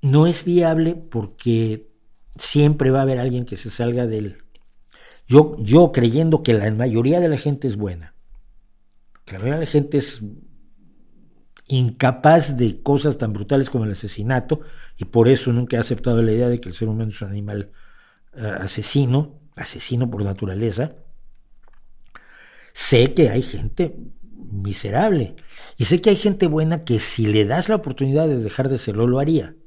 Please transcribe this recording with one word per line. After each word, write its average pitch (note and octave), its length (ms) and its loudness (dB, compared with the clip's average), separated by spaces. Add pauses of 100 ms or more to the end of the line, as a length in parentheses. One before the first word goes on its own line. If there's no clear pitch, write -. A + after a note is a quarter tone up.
No C#3+ 240 6
es E3+ 180 -2
viable E3 500 2
porque A2+ 960 -4 (460)
siempre D3 540 2
va C3+ 100 2
a - 20 2
haber C3+ 160 0
alguien B2 280 -4
que G2+ 100 -12
se G#2+ 140 -12
salga A#2+ 360 -2
del... G#2+ 380 -6 (840)
Yo, D3+ 340 8
yo A#2+ 300 6
creyendo D3+ 520 2
que B2+ 100 2
la G#2+ 180 2
mayoría A#2+ 500 0
de E3+ 100 2
la C#3+ 80 -2
gente C#3 280 -4
es G#2+ 100 -4
buena, F#2 380 -8 (1120)
que - 80 -18
la F#2+ 60 -12
mayoría B2+ 200 -4
de D#3+ 60 -2
la - 60 -8
gente C#3+ 260 2
es C#3 240 -2 (1500)
incapaz C3 880 2
de A#2+ 240 0
cosas C#3 380 0
tan A2 140 -2
brutales C3+ 360 0
como A#2+ 140 -2
el G#2+ 80 -2
asesinato, A#2 680 -4 (360)
y - 100 -10
por A#2 200 6
eso B2+ 260 4
nunca A#2+ 240 -2
he A#2 40 -2
aceptado A#2 420 0
la A2+ 80 2
idea A#2+ 180 2
de A#2+ 120 -2
que - 80 -12
el F2 80 -10
ser A2 120 -4
humano G#2+ 220 -4
es G#2 100 -14
un G2 100 -10
animal, G2+ 420 -8 (640)
eh, G#2+ 240 -6
asesino, C3 800 -2 (160)
asesino - 520 -4
por G2+ 140 -6
naturaleza. G2+ 720 -4 (1800)
Sé B2+ 420 4
que D3 160 4
hay A2+ 120 -2
gente - 560 -4 (320)
miserable, G#2 1040 -4 (420)
y A2 100 -2
sé F3+ 140 2
que G#3+ 100 4
hay G3 60 6
gente G3 300 0
buena D#3 380 0
que A#2 160 0
si - 260 -2
le G#2 200 4
das D3 220 -2
la A3 60 4
oportunidad C#3 540 0
de C#3+ 80 0
dejar A#2+ 320 -4
de B2+ 100 -2
serlo, A2+ 300 0
lo B2 100 2
haría. D3 380 0 (100)